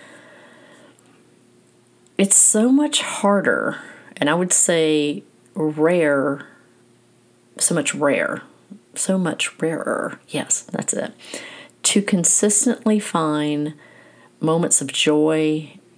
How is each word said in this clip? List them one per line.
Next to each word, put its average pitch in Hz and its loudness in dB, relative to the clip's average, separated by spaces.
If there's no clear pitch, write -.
it's 196 2
so 226 4
much 294 2
harder, - 0
and 143 0
I 156 2
would 180 0
say 156 2
rare, 151 0
so - 0
much 156 -2
rare, 139 -2
so 190 -2
much - -4
rarer, - -4
yes, - -6
that's - -6
it, - -6
to - 2
consistently 208 2
find 151 -2
moments 165 0
of 135 -8
joy 156 0